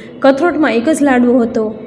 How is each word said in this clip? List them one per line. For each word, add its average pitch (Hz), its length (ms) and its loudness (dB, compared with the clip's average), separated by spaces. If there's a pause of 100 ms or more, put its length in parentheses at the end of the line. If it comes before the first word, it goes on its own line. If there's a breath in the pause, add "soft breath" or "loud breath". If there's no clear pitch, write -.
(200 loud breath)
કથરોટમાં 285 540 2
એક 233 160 0
જ 294 140 0
લાડવો 247 360 2
હતો 226 360 -2 (120)